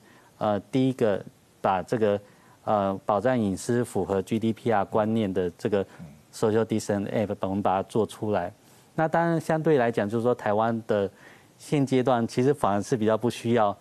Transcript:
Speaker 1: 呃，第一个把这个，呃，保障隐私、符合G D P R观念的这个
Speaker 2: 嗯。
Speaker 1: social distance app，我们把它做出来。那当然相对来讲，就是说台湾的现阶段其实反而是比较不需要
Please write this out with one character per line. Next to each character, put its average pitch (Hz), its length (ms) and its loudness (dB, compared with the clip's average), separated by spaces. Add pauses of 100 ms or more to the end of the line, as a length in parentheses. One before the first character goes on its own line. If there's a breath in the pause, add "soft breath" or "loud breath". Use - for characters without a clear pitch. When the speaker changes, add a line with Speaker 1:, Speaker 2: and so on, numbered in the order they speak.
(380 loud breath)
Speaker 1:
呃， 104 220 0 (120)
第 131 160 2
一 131 60 0
个 110 300 0 (360)
把 95 220 0
这 123 160 -4
个， 104 220 2 (460 loud breath)
呃， 98 400 0
保 104 140 0
障 123 200 0
隐 98 180 0
私、 120 260 -2
符 98 220 -4
合 95 160 0
G 113 160 -2
D 110 160 0
P 117 180 -4
R 98 140 2
观 110 260 0
念 110 220 0
的 92 240 0
这 - 100 -4
个 101 140 2 (180 loud breath)
Speaker 2:
嗯。 - 60 -16 (260 loud breath)
Speaker 1:
social 113 320 0
distance 104 460 -2
app， 104 300 -2
我 95 160 -4
们 101 80 -2
把 98 140 2
它 95 120 -2
做 107 160 0
出 - 260 -8
来。 90 220 -2 (400 loud breath)
那 160 140 0
当 170 180 0
然 165 160 0
相 160 200 -2
对 156 180 4
来 117 120 2
讲， 110 160 0
就 113 120 -2
是 110 40 -2
说 120 120 4
台 107 180 -2
湾 113 320 0
的 101 240 0 (480 loud breath)
现 143 260 0
阶 127 200 2
段 120 240 2
其 123 160 0
实 143 100 4
反 110 200 0
而 101 80 0
是 113 140 -2
比 107 100 0
较 110 120 4
不 120 140 0
需 117 220 -2
要 104 280 2